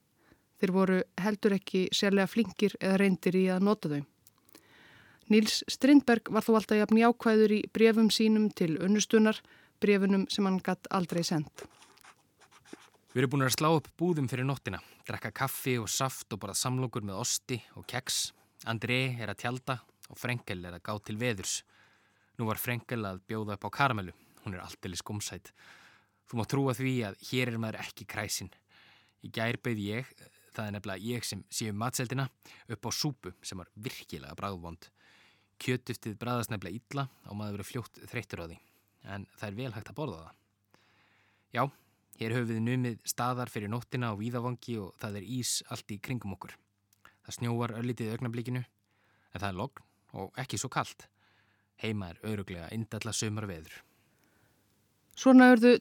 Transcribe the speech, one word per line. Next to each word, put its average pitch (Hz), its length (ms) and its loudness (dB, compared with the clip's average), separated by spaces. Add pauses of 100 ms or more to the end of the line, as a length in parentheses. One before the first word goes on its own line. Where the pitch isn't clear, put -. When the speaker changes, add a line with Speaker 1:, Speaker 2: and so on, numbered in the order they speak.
(600)
Speaker 1:
Þeir 185 140 2
voru 185 240 4 (200)
heldur 202 380 2
ekki 185 380 0
sérlega 196 340 4
flinkir 208 500 0
eða 190 220 2
reyndir 190 340 2
í 185 160 4
að 185 140 2
nota 208 240 2
þau. 143 140 -2 (1300)
Níls 214 300 4 (100)
Strindberg 262 600 6
var 214 140 2
þó 226 140 4
alltaf 214 180 2
jafn 214 240 6
jákvæður 220 540 6
í 208 40 2 (140)
bréfum 220 400 6
sínum 214 400 4
til 160 240 0
unnustunar, 214 640 4 (420)
bréfunum 196 480 4
sem 208 160 0
hann 190 180 2
gat - 280 -4
aldrei 170 340 -2
sent. - 400 -4 (1500)
Speaker 2:
Við 127 120 2
erum 131 100 0
búin 135 140 2
að 117 100 0
slá 156 160 4
upp - 160 0 (100)
búðum 160 320 0
fyrir 127 160 -2
nóttina, 117 320 -4 (280)
drekka 107 280 -8
kaffi 135 460 -2
og 101 100 -6
saft - 400 -4
og 107 120 -8
borða 98 120 -8
samlokur 127 480 -2
með 101 220 -6
osti - 340 -4 (160)
og - 140 -18
kex. - 400 -4 (400)
André 123 500 -2
er 104 140 -6
að - 100 -14
tjalda 127 380 -4 (300)
og - 80 -20
Frenkel 117 480 -4
er 87 100 -12
að - 80 -16
gá 107 80 -4 (100)
til 107 160 -8
veðurs. 113 420 -2 (760)
Nú 117 100 -2
var 107 140 -2
Frenkel 120 460 -4
að 92 200 -10
bjóða 104 300 -6
upp 104 100 -8
á - 20 -4 (120)
karamellu. 110 320 0 (320)
Hún 92 100 -8
er 90 80 -10
aldeilis - 400 -10
gómsæt. - 480 -10 (800)
Þú 120 80 -4
mátt 104 140 -2
trúa 135 180 2
því 131 200 -2 (120)
að 98 140 -8 (100)
hér 127 240 0
er 113 80 -4
maður 110 220 -4
ekki - 260 -14
kræsinn. 101 440 -6 (680)
Í 104 160 -14
gær 117 240 0
bauð 113 240 -2
ég, 110 240 -4 (480)
það 110 140 -8
er 101 80 -8
nefnilega 98 260 -8
ég 117 240 -4
sem 101 140 -8 (100)
sé 113 200 -6
um 101 100 -6
matseldina, 127 480 -4 (420)
upp 117 160 -8
á 110 80 -4
súpu 127 380 -6 (100)
sem 95 160 -10
var 85 160 -14
virkilega 82 640 -12
bragðvond. 87 480 -8 (720)
Kjötduftið 120 640 -4
bragðast 117 320 -2
nefnilega 92 260 -8
illa 139 260 -8 (220)
og 101 80 -12
maður 104 220 -8
verður 98 160 -12
fljótt - 260 -10 (140)
þreyttur 107 300 -8
á - 40 -12
því. 82 100 -16 (540)
En 98 240 -10
það 110 140 -10
er 98 100 -10
vel 127 160 -8
hægt 107 160 -12
að 107 80 -14
borða 98 220 -8
það. - 180 -20 (1120)
Já, 120 120 2 (580)
hér 113 160 -2
höfum 117 160 -2
við 113 160 -2
numið 123 280 -2 (140)
staðar 123 400 -4
fyrir 107 240 -6
nóttina 120 360 -4
á 101 120 -6
víðavangi 120 560 -6
og 92 240 -12
það 101 160 -6
er 95 160 -14
ís - 320 -2
allt - 240 -12
í 98 80 -10
kringum 101 400 -8
okkur. - 160 -16 (720)
Það - 140 -12
snjóar 117 420 -2
örlítið 120 240 -4
í 110 80 -4
augnablikinu, 120 480 -6
en - 800 -20
það 101 80 -2
er 92 140 -6
logn - 220 -14 (280)
og 95 240 -12
ekki 131 160 -8
svo 120 160 -6
kalt. - 380 -6 (720)
Heima 104 320 -4
er - 80 -20
örugglega 92 480 -8
indælla 113 400 -8
sumarveður. 104 720 -6 (1400)
Speaker 1:
Svona 254 320 12
urðu 240 280 8